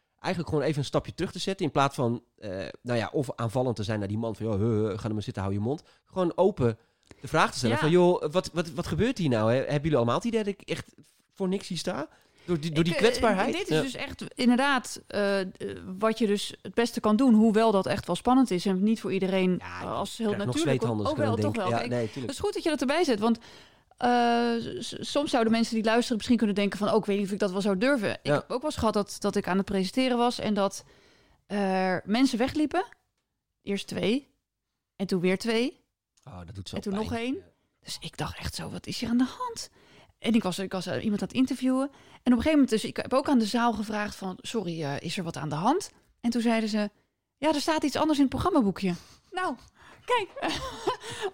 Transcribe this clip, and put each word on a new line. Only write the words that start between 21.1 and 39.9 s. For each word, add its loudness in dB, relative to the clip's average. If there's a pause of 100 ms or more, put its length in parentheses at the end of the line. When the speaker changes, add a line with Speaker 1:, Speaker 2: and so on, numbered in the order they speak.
Speaker 2:
oh, -4
Speaker 1:
kan 0
ik 0
Speaker 2:
wel, 2
toch -6
Speaker 1:
denken. -2
Speaker 2:
wel. -
Speaker 1:
Ja, -2
Speaker 2:
Kijk, -6 (100)
Speaker 1:
nee, 0
tuurlijk. -8
Speaker 2:
het -6
is -12
goed -2
dat -6
je 0
dat -2
erbij 2
zet, 2
want, 2 (600)
eh, 2 (280)
s-, -10
soms -2
zouden 4
mensen 0
die 0
luisteren 2
misschien 2
kunnen 2
denken 0
van, 0
"Oh, 4
ik 2
weet 0
niet 0
of -6
ik -4
dat 0
wel -2
zou 2
durven." 2
Ik -8
Speaker 1:
Ja. 2
Speaker 2:
heb 2
ook -6
wel -4
eens -6
gehad 2
dat, -2
dat -2
ik -2
aan 0
het 0
presenteren 0
was... 0
en -2
dat 0 (640)
er 0
mensen 2
wegliepen. 0 (760)
Eerst -6
twee -2 (680)
en -4
toen 0
weer 2
twee. -2 (480)
Speaker 1:
Oh, -16
dat -16
doet -12
zo -10
Speaker 2:
En -4
toen -6
Speaker 1:
pijn. -4
Speaker 2:
nog -6
één. -4
Speaker 1:
Ja. -10 (380)
Speaker 2:
Dus -12
ik -14
dacht -8
echt -8
zo, -10
"Wat -12
is -8
hier -6
aan 4
de 4 (100)
hand?" -8 (500)